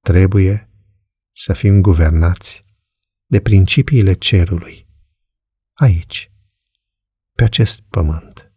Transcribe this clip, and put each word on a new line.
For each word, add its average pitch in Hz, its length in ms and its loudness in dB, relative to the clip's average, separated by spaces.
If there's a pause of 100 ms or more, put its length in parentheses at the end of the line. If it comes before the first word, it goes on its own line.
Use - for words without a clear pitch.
trebuie 95 680 0 (600)
să - 220 -8
fim 101 280 2
guvernați 82 840 0 (600)
de 104 140 -2
principiile 101 760 2
cerului, - 760 -4 (840)
aici, - 580 -2 (1000)
pe 117 100 -2
acest - 380 -2
pământ. - 640 -8 (120)